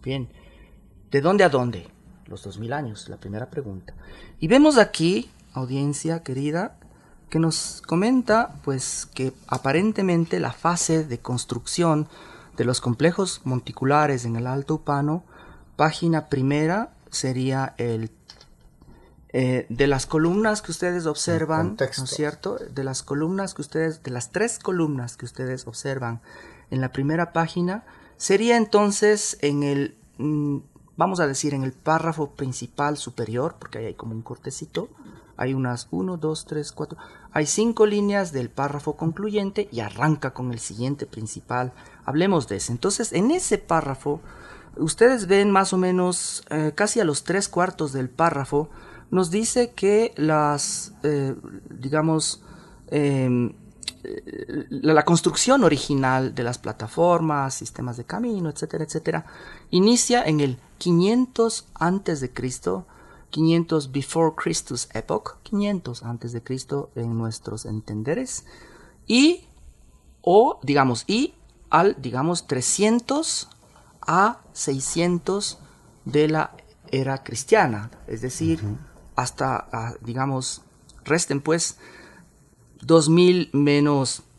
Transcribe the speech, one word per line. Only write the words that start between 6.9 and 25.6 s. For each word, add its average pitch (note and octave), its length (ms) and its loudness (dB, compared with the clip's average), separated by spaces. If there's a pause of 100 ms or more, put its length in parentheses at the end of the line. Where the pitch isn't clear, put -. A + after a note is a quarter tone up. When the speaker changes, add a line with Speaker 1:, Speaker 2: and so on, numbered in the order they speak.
Speaker 1:
que D#3 80 0
nos - 480 -2
comenta, A#3 800 0
pues, - 420 -4
que C3 260 -4 (140)
aparentemente F3 960 0
la B2 120 -4
fase E3 520 0
de B2 160 -8
construcción D3+ 880 -2 (480)
de B2 80 0
los B2 160 0
complejos E3 640 0
monticulares C3 800 0
en A2+ 100 -2
el A#2+ 140 -4
Alto C#3 260 -4
Upano, D3+ 480 -2 (540)
página D#3 520 2
primera, D3+ 640 0 (200)
sería C3 680 -2
el, A2+ 320 -4 (1200)
eh, B2+ 360 0
de A#2+ 180 2
las C#3+ 200 0
columnas F#3+ 540 2
que - 120 -12
ustedes F3 340 -2
observan, D#3+ 540 0
Speaker 2:
El E3+ 80 0
contexto. - 340 -4
Speaker 1:
¿no - 40 -6
es - 40 -8
cierto? D3+ 460 -6
De C3 260 -8
las C3 220 -6
columnas F3+ 500 -4
que - 80 -10
ustedes, D#3+ 400 -4
de C#3 80 -8
las B2 220 -8
tres A3 260 -2
columnas D3+ 580 -2
que - 80 -14
ustedes B2+ 440 -8